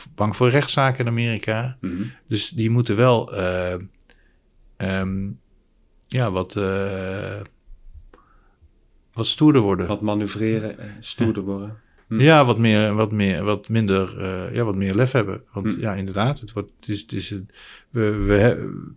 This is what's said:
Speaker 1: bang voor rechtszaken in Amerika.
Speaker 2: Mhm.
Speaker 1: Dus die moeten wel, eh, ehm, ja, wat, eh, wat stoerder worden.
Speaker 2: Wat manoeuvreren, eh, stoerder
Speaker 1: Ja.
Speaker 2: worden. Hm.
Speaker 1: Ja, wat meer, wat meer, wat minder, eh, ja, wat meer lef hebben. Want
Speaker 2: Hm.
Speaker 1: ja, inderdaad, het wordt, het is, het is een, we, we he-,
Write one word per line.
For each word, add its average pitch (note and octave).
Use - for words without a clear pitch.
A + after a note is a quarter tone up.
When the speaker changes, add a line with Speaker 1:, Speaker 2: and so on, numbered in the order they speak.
Speaker 1:
bang G#2
voor B2
rechtszaken C3
in A#2
Amerika. A#2
Speaker 2:
Mhm. F#2
Speaker 1:
Dus G#2+
die A2
moeten A#2+
wel, A#2+
eh, F2+
ehm, F#2+
ja, B2
wat, F#2
eh, G2
wat A2+
stoerder D3
worden. F#2
Speaker 2:
Wat G2
manoeuvreren, G#2
eh, G#2
stoerder A2
Speaker 1:
Ja. F#2+
Speaker 2:
worden. G2+
Hm. A2
Speaker 1:
Ja, D3
wat A#2+
meer, G#2+
wat G#2+
meer, G2
wat G#2
minder, G2
eh, F#2
ja, A#2
wat G#2
meer G2
lef B2+
hebben. G2+
Want G2+
Speaker 2:
Hm. -
Speaker 1:
ja, G#2+
inderdaad, G2
het G#2
wordt, G2+
het -
is, G2+
het -
is F#2+
een, G2+
we, G#2+
we G#2
he-, G2+